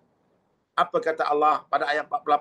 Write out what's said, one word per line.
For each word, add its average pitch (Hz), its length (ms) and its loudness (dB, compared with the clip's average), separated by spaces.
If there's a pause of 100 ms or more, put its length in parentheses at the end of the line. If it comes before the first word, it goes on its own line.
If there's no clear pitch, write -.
(720)
Apa 175 240 0
kata 156 320 -2
Allah 151 400 2
pada 147 160 -2
ayat 147 240 -4
empat - 160 -6
puluh - 160 0